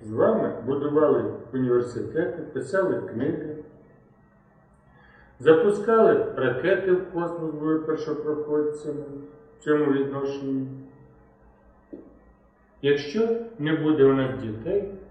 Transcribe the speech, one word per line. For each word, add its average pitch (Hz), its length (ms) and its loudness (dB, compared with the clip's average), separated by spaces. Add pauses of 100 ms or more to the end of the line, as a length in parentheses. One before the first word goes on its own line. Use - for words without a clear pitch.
з 107 80 -10
вами 110 420 2 (120)
будували 143 680 2 (200)
університети, 131 880 0
писали 156 600 -2
книги, 151 540 -4 (1800)
запускали 202 840 6 (100)
ракети 180 560 0
в 180 200 0
космос, 165 400 -6
були 156 280 -2
першопроходцями 151 1200 -4 (560)
в - 40 -20
цьому 151 220 2
відношенні. 135 840 -2 (2250)
Якщо 214 480 0 (300)
не 151 160 0
буде 147 300 4
у 135 80 8
нас 131 280 0
дітей 165 500 -4 (180)